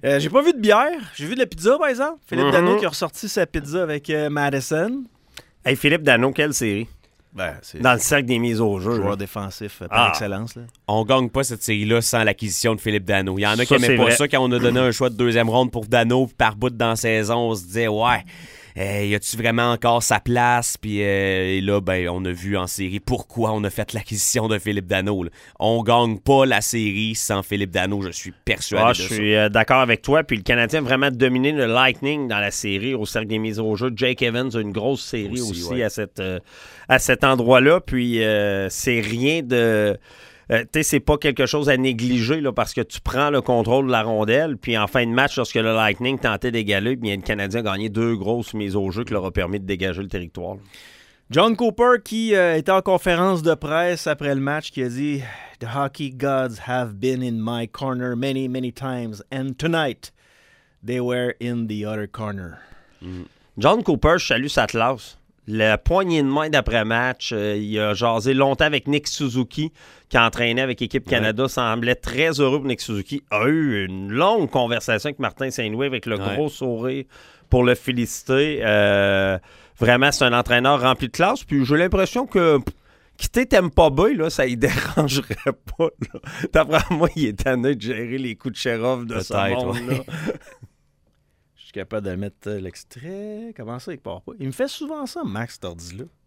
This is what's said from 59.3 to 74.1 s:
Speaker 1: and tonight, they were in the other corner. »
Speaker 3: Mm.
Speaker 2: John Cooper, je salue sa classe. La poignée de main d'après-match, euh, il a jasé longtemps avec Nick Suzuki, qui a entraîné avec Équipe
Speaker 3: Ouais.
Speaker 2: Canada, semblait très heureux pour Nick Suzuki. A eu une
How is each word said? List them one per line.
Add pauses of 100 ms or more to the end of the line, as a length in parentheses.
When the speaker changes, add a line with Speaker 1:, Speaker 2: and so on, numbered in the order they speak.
Speaker 1:
and
tonight, (720)
they
were
in
the
other
corner. » (460)
Speaker 3:
Mm. (340)
Speaker 2:
John
Cooper,
je
salue
sa
classe. (360)
La
poignée
de
main
d'après-match,
euh,
il
a
jasé
longtemps
avec
Nick
Suzuki, (360)
qui
a
entraîné
avec
Équipe
Speaker 3:
Ouais.
Speaker 2:
Canada,
semblait
très
heureux
pour
Nick
Suzuki.
A
eu
une